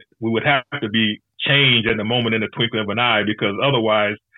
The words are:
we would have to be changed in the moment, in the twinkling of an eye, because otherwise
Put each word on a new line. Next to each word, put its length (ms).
we 100
would 160
have 160
to 60
be 320
changed 480
in 100
the 60
moment, 300
in 80
the 140
twinkling 260
of 80
an 80
eye, 280
because 360
otherwise 520